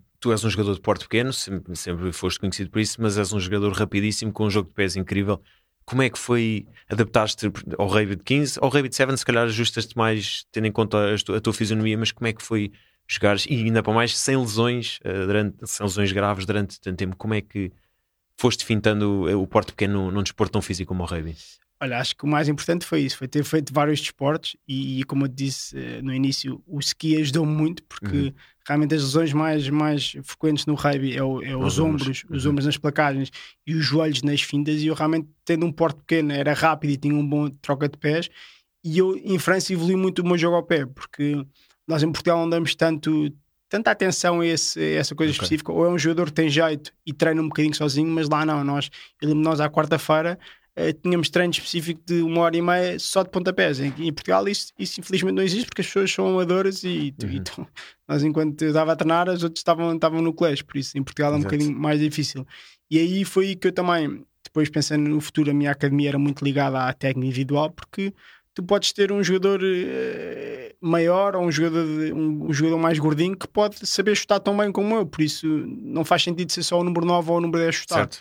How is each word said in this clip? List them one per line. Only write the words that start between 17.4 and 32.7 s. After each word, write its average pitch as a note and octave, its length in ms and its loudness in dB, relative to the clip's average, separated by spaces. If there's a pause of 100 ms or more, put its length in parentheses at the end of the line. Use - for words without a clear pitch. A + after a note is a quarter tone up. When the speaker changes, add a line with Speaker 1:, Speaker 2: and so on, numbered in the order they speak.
Speaker 1:
que G2 280 -6 (680)
foste - 240 0
fintando G#2 600 2
o, F#2+ 180 2
o F#2+ 60 0
porte - 260 0
pequeno G2+ 320 -2
num, F#2 60 -4
num G2+ 120 -2
desporto - 300 -2
tão G#2 80 2
físico F#2 260 -6
como F#2 160 -4
o - 20 -4
rugby? D#2+ 300 -6 (480)
Speaker 2:
Olha, B2 160 -4
acho C3 160 -4
que - 80 -20
o C#3+ 40 -2
mais D3 200 2
importante E3 380 -2
foi D#3 160 0
isso, C3+ 160 -2
foi C3 100 -8
ter D3 160 -2
feito D3+ 300 -2
vários D3 260 2
desportos - 560 -4 (100)
e, C3+ 360 -4
e - 20 0
como C#3 220 0
eu - 20 0
te B2+ 80 -8
disse, C3+ 420 -6
eh, A#2+ 240 -10
no C3 120 -4
início, C3+ 520 -2
o D3 140 -8
ski D#3 380 0
ajudou D#3 280 2
muito, D#3 380 0
porque - 320 -6
Speaker 1:
Uhum. C#3 180 0 (320)
Speaker 2:
realmente D3 300 2
as D3+ 60 2
lesões C#3+ 320 0
mais, D3+ 360 0
mais D3 540 0
frequentes - 420 -2
no D3 100 0
rugby C#3 400 0
é C3+ 60 -2
o, C3+ 220 -2
é C3+ 140 -6
Speaker 1:
Os C3 160 0
Speaker 2:
os C3 60 0
Speaker 1:
ombros. D3+ 240 2
Speaker 2:
ombros, C3 260 -6
os C#3 160 -2
Speaker 1:
Uhum. D3 60 2
Speaker 2:
ombros C#3+ 140 2
nas D3 120 0